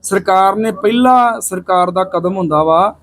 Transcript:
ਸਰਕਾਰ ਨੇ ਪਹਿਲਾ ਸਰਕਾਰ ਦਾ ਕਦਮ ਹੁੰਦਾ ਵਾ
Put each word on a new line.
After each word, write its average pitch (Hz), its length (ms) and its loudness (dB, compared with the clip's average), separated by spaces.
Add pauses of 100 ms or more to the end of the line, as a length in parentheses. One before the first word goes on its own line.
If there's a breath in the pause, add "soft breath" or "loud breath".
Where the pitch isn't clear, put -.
ਸਰਕਾਰ 196 540 0
ਨੇ 220 160 -2
ਪਹਿਲਾ 240 680 2
ਸਰਕਾਰ 180 500 -2
ਦਾ 185 140 -2
ਕਦਮ 185 320 -4
ਹੁੰਦਾ 156 280 0
ਵਾ 170 380 2